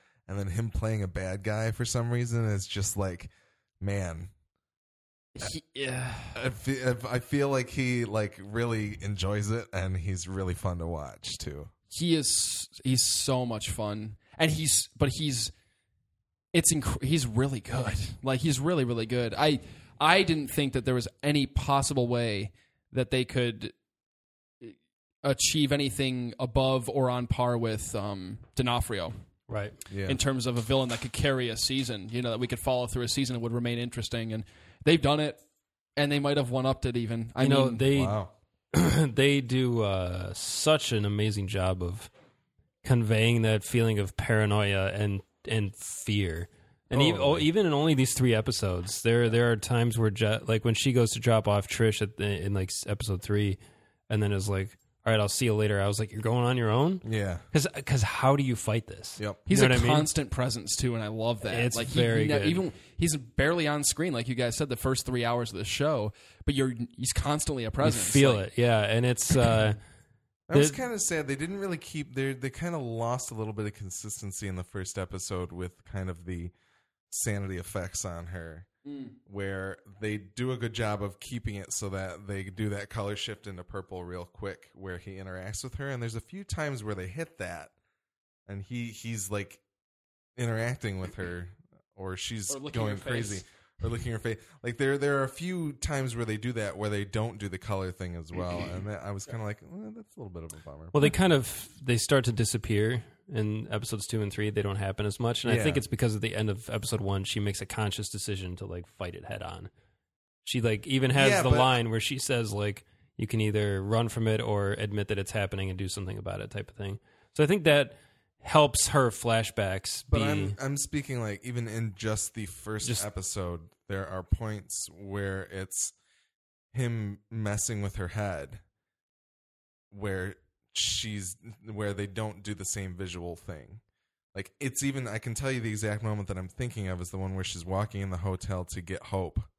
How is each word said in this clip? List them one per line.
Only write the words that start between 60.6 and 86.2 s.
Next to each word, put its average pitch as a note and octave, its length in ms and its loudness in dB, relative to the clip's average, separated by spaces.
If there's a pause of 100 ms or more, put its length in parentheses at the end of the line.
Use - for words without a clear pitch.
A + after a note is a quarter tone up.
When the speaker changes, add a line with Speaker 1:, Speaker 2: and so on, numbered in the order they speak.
Speaker 2:
too, B2 180 0
and A2+ 80 -2
I G#2 60 -4
love A2+ 320 -2
that. G#2+ 140 -2 (100)
Speaker 3:
It's A#2+ 120 0
Speaker 2:
Like, A#2+ 120 -2
he B2+ 120 2
Speaker 3:
very A2+ 280 6
Speaker 2:
ne-, D3 100 4
Speaker 3:
good. - 80 2
Speaker 2:
even, F3 260 2 (240)
he's E3 200 2
barely D3 500 2
on D3 160 2
screen, D#3+ 300 0
like A#2 160 -2
you B2+ 80 -2
guys A#2+ 200 0
said, B2 120 -2
the B2 80 -4
first C3 300 0
three B2 180 0
hours A#2+ 280 0
of G2 60 -6
the G#2+ 60 -4
show, B2 480 0 (320)
but C#3+ 100 2
you're, C3 180 2 (240)
he's B2 160 -2
constantly C#3+ 520 0
a - 20 -2
Speaker 3:
You G#2+ 60 -4
Speaker 2:
presence. A2+ 360 2
Speaker 3:
feel C#3 260 8
Speaker 2:
Like G2 140 0
Speaker 3:
it, - 100 -14
yeah, A#2 240 6
and A2 220 4
it's, - 320 2
uh, A2 380 6 (380)
Speaker 1:
<clears throat> - 380 -20
I C#3 60 6
was D3 140 8
Speaker 3:
the C#3 60 -6
Speaker 1:
kinda B3 240 -4
sad D#3 260 -2
they C#3 80 -2
didn't E3+ 240 -4
really F#3+ 200 -4
keep, C#3+ 360 -10
they, C3+ 180 0
they C3 180 -8
kinda E3+ 280 -6
lost A#2 540 -4
a - 20 -10
little A2 180 -4
bit G#2 140 -4
of G#2 80 -6
consistency G2+ 720 -10
in F#2+ 80 -6
the F#2 100 -4
first - 340 -8
episode F2+ 520 -6
with F2+ 340 -10
kind F#2 240 -6
of E2+ 180 -10
the F2 240 -8 (600)
sanity G2+ 460 -4
effects F2+ 480 -6
on F2 220 -10
her, E2+ 400 -12 (200)
Speaker 2:
Mm. C3+ 280 -12 (100)
Speaker 1:
where G2 540 -6 (220)
they G#2+ 160 -2
do A#2 360 -6
a B2+ 40 -4
good A2+ 160 -4
job G#2 300 -2
of G2+ 160 -6
keeping A2 380 -6
it G2 160 -10
so - 160 -4
that F#2+ 400 -8
they G2 160 -6
do F#2+ 240 -4
that G2+ 200 -6
color G#2 280 -4
shift G#2 320 -8
into F2+ 160 -12
purple F#2 400 -12
real F2 200 -8
quick - 500 -12
where F#2 240 -10
he F#2+ 180 -14
interacts F#2+ 480 -10
with B2+ 100 -12
her. C#3 140 -8
And B2+ 120 -6
there's A2+ 140 -6
a A2+ 60 -8